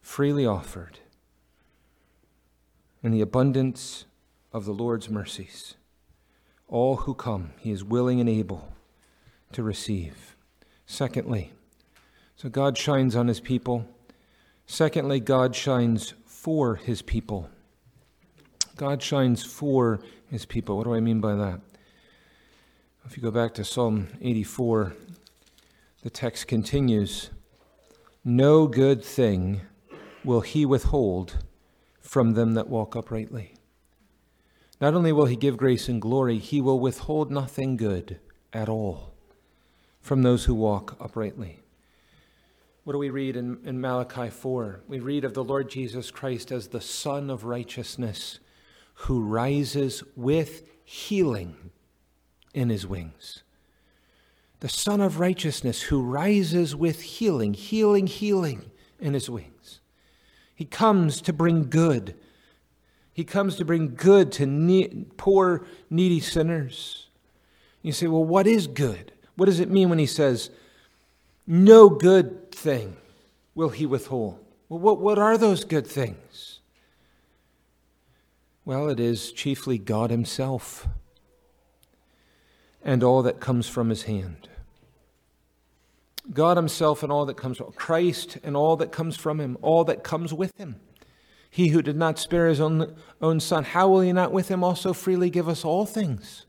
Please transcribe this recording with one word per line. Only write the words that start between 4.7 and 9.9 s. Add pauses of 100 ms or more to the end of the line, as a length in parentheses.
Lord's
mercies. (920)
All
who
come,
he
is
willing
and
able (800)
to
receive. (500)